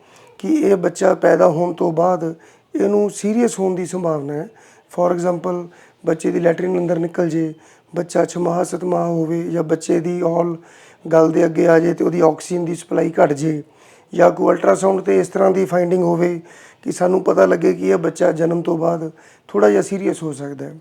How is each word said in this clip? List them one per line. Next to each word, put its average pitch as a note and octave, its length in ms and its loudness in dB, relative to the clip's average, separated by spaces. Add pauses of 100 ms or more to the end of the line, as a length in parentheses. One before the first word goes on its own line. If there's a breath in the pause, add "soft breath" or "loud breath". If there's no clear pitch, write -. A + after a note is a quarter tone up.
(380 soft breath)
ਕਿ F#3+ 100 -6
ਇਹ G3+ 280 2
ਬੱਚਾ F3+ 380 0
ਪੈਦਾ F3 340 4
ਹੋਣ F3 240 0
ਤੋਂ E3+ 200 -2
ਬਾਅਦ E3 420 0 (400 soft breath)
ਇਹਨੂੰ G#3 360 0
ਸੀਰੀਅਸ G#3+ 480 0
ਹੋਣ F#3+ 160 -2
ਦੀ F3+ 120 -6
ਸੰਭਾਵਨਾ D#3 460 -4
ਹੈ, D#3 160 -8 (440 soft breath)
for F3 240 0
example, F3 520 -4 (380 soft breath)
ਬੱਚੇ E3 240 -2
ਦੀ F3 100 -2
ਲੈਟਰਿਨ F3 380 0
ਅੰਦਰ F3 200 0
ਨਿਕਲ E3+ 300 -2
ਜੇ, D#3+ 260 -2 (400 soft breath)
ਬੱਚਾ F3 300 0
ਛਮਾਹ F3 400 -2
ਸਤਮਾਹ F3 420 -4
ਹੋਵੇ, E3 360 -2
ਜਾਂ E3+ 200 -2
ਬੱਚੇ D#3+ 380 0
ਦੀ F3 220 -4
ਔਲ E3+ 340 0 (560 loud breath)
ਗਲ D#3+ 180 6
ਦੇ E3 140 2
ਅੱਗੇ E3+ 240 2
ਆ E3 100 6
ਜੇ E3+ 160 2
ਤੇ - 100 -2
ਉਹਦੀ E3+ 160 0
ਆਕਸੀਜਨ E3 440 0
ਦੀ E3 100 -4
ਸਪਲਾਈ E3 380 -4 (100)
ਘੱਟ D3+ 100 4
ਜੇ, D3 300 -4 (520 soft breath)
ਜਾਂ E3+ 160 6
ਕੋਈ F3+ 240 2
ਅਲਟਰਾਸਾਊਂਡ F#3+ 460 2
'ਤੇ F#3+ 200 2
ਇਸ F3 80 0
ਤਰ੍ਹਾਂ F#3+ 220 2
ਦੀ F#3+ 140 0
ਫਾਈਂਡਿੰਗ F3+ 380 0
ਹੋਵੇ E3+ 380 0 (420 loud breath)
ਕਿ - 100 -4
ਸਾਨੂੰ F#3 320 0
ਪਤਾ F#3+ 220 2
ਲੱਗੇ F3+ 260 2
ਕਿ F3+ 160 -4
ਇਹ F#3+ 80 2
ਬੱਚਾ E3+ 360 0
ਜਨਮ E3 300 -2
ਤੋਂ F3 160 -2
ਬਾਅਦ D#3+ 320 -4 (380 soft breath)
ਥੋੜ੍ਹਾ G#3 220 4
ਜਿਹਾ G3 120 2
ਸੀਰੀਅਸ G3 400 -4
ਹੋ D#3 100 -6
ਸਕਦਾ C#3 320 -12
ਹੈ D3+ 160 -14